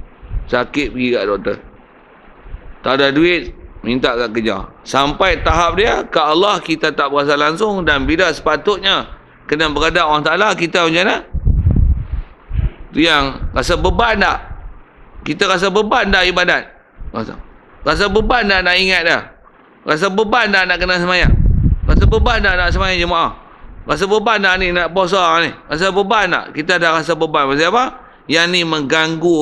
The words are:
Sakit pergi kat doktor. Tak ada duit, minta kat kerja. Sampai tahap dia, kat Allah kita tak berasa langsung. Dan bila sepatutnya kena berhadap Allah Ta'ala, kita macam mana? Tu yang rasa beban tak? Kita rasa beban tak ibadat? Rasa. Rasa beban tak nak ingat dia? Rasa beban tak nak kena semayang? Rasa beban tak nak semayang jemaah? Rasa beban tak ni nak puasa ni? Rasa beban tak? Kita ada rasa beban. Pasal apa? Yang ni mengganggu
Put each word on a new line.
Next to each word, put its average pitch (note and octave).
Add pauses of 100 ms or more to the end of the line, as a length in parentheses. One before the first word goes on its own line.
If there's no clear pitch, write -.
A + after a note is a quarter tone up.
(480)
Sakit B2+
pergi B2
kat A2
doktor. G2+ (1200)
Tak B2
ada C#3
duit, D#3+ (320)
minta B2+
kat A#2
kerja. G#2+ (160)
Sampai D3
tahap E3
dia, A#3
kat E3
Allah E3+
kita D#3
tak C#3
berasa C#3+
langsung. F3
Dan D3
bila E3
sepatutnya D#3+ (400)
kena D#3
berhadap D#3+
Allah D3+
Ta'ala, F3
kita E3+
macam E3
mana? A3 (1800)
Tu D3+
yang C#3
rasa C#3
beban G3
tak? F3+ (880)
Kita D#3+
rasa F#3+
beban G#3
tak F#3+
ibadat? F3 (480)
Rasa. - (480)
Rasa D#3+
beban G#3+
tak F#3+
nak F3+
ingat F#3+
dia? D#3 (640)
Rasa D#3
beban G#3+
tak F#3+
nak F3+
kena F3+
semayang? F3 (520)
Rasa -
beban A3+
tak G3+
nak F3
semayang F#3
jemaah? E3 (400)
Rasa D3+
beban G#3
tak F#3
ni F3+
nak E3+
puasa F3+
ni? D#3+ (180)
Rasa D#3+
beban G3
tak? B2
Kita D#3+
ada E3
rasa D#3+
beban. D#3
Pasal D3+
apa? A#3+ (440)
Yang E3
ni F3+
mengganggu D#3+